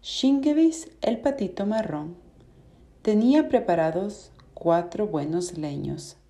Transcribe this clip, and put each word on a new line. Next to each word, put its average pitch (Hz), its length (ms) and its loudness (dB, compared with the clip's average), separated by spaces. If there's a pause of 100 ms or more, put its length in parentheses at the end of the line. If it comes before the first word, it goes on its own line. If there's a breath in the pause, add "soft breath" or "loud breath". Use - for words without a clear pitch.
Shingebiss, 294 880 2 (100)
el 233 220 -2
patito 202 440 -2
marrón, 175 520 -4 (840 soft breath)
tenía 247 460 4
preparados 180 840 0 (200)
cuatro 175 540 0
buenos 160 500 -4
leños 143 600 -8 (120)